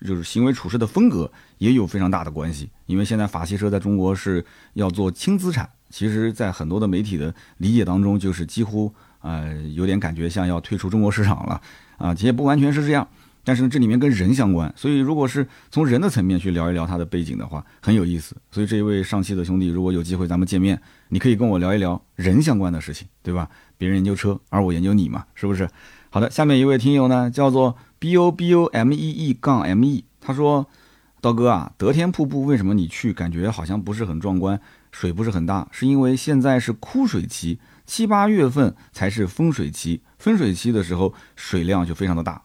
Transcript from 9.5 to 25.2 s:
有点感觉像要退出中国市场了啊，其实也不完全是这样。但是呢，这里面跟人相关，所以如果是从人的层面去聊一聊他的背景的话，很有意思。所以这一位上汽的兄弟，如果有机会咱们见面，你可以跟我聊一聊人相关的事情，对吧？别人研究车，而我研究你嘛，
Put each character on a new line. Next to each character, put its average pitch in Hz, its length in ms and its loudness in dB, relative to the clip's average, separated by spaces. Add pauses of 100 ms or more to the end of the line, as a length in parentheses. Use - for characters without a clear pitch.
有 80 180 -2
点 98 120 0
感 82 160 -4
觉 82 140 -4
像 90 180 -2
要 87 140 0
退 - 160 -8
出 92 140 -4
中 110 100 2
国 104 100 2
市 104 140 0
场 - 220 0
了 80 120 -6 (380)
啊， 87 160 -4
其 85 100 -4
实 107 40 2
也 127 60 4
不 123 100 0
完 143 160 2
全 143 140 2
是 147 120 -2
这 147 80 0
样。 143 140 0 (380)
但 131 100 2
是 123 80 2
呢， 131 60 2
这 139 100 0
里 120 80 4
面 110 100 2
跟 139 140 4
人 101 240 2
相 113 180 2
关， 82 220 0
所 - 160 -4
以 143 80 2
如 135 160 0
果 143 140 0
是 135 180 -2 (240)
从 156 160 2
人 127 140 4
的 190 100 2
层 101 140 0
面 92 120 2
去 92 140 -2
聊 85 200 0
一 - 20 0
聊 85 120 -2
他 87 140 -4
的 85 60 -2
背 87 180 -4
景 67 160 -6
的 50 80 -8
话， 76 180 -10 (160)
很 104 140 2
有 101 100 4
意 87 140 -2
思。 - 160 -12 (160)
所 - 100 -6
以 104 60 0
这 107 120 -2
一 104 40 0
位 104 200 0
上 98 200 -2
汽 98 120 -4
的 92 100 -2
兄 92 160 0
弟， 92 80 0
如 85 120 -2
果 92 120 0
有 87 100 0
机 87 140 -4
会 90 100 -2
咱 87 100 -2
们 90 120 2
见 92 120 0
面， 95 200 2 (300)
你 95 80 -2
可 131 100 2
以 117 80 4
跟 117 100 0
我 101 120 2
聊 90 140 0
一 107 60 0
聊 92 240 -2 (140)
人 92 260 2
相 143 160 2
关 92 140 0
的 80 80 -4
事 76 120 -10
情， 92 140 -14 (160)
对 90 100 -6
吧？ 87 160 -4 (300)
别 92 100 -2
人 98 100 2
研 95 60 2
究 98 120 0
车， 101 320 -2
而 98 160 0
我 90 80 2
研 85 100 0
究 95 100 2
你 95 160 4
嘛， 57 160 -8 (100)